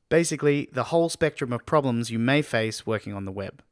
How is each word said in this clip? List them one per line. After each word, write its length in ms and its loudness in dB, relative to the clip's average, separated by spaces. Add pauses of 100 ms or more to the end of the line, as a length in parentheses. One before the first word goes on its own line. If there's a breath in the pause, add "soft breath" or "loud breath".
Basically, 640 2
the 140 -2
whole 240 2
spectrum 420 -2
of 140 -6
problems 460 0
you 80 -2
may 220 4
face 440 -2
working 280 -4
on 120 -8
the 60 -8
web. 400 -10